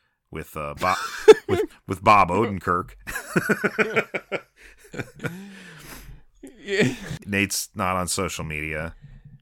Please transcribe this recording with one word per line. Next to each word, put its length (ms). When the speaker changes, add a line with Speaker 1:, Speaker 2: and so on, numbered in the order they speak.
Speaker 1:
with, 260
uh, 240
Bo-, 140
Speaker 2:
<laughs> 260
Speaker 1:
with, 180
with 160
Bob 280
Odenkirk. 640
<laughs> 1400
Speaker 2:
Yeah. 360
Speaker 1:
Nate's 480
not 220
on 120
social 360
media. 500